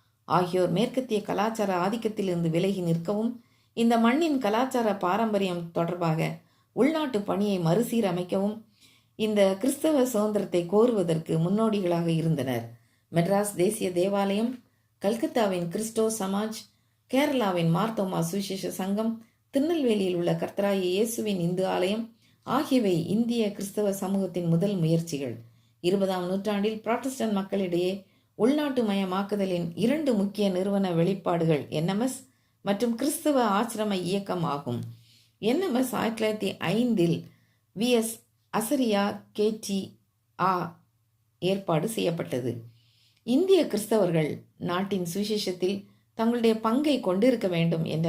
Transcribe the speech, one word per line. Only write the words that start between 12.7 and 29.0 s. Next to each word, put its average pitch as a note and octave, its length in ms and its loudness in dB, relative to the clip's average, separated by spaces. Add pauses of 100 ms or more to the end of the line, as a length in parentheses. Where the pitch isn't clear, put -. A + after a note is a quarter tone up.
மெட்ராஸ் G3 440 0
தேசிய F#3+ 360 0
தேவாலயம், G3 600 0 (500)
கல்கத்தாவின் G#3 680 0
கிறிஸ்டோ A3 360 -2 (140)
சமாஜ், G3+ 400 -4 (520)
கேரளாவின் A3+ 640 2
மார்த்தோமா F#3+ 440 -2
சுவிசேஷ F#3+ 500 -4
சங்கம், G3+ 440 -2 (400)
திருநெல்வேலியில் B3 680 2
உள்ள E3+ 140 0
கர்த்தராகிய F#3+ 580 0
இயேசுவின் G#3+ 480 0
இந்து F3 280 0
ஆலயம் F#3+ 380 0 (420)
ஆகியவை A#3+ 480 2 (120)
இந்திய A3+ 440 0
கிறிஸ்தவ G3+ 420 -2
சமூகத்தின் F#3 540 -2
முதல் E3+ 280 2
முயற்சிகள். D#3+ 600 0 (480)
இருபதாம் F#3 440 0
நூற்றாண்டில் G3+ 540 -2
புராட்டஸ்டன்ட் A3+ 580 -2
மக்களிடையே F#3 520 -2 (480)
உள்நாட்டு C4+ 440 0
மயமாக்குதலின் F#3+ 920 -2